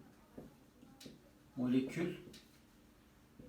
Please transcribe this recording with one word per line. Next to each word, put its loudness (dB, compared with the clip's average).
molekül 4